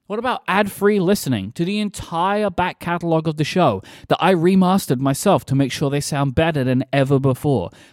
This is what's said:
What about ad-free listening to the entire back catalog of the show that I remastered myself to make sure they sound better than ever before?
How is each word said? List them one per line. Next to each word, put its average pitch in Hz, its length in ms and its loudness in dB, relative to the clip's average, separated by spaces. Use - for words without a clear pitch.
What 208 120 -8
about 240 300 -4
ad-free 202 500 0
listening 131 540 0
to 170 120 -4
the 202 140 -4
entire 202 720 -2
back 180 300 -4
catalog 165 480 -2
of 151 80 -4
the 151 80 -2
show 135 360 2
that - 120 0
I 185 140 4
remastered 180 640 2
myself 139 460 0
to 135 100 -2
make 135 160 2
sure - 180 -4
they 143 120 -2
sound 139 340 -2
better 160 300 0
than 127 280 0
ever 139 280 2
before? 131 500 -2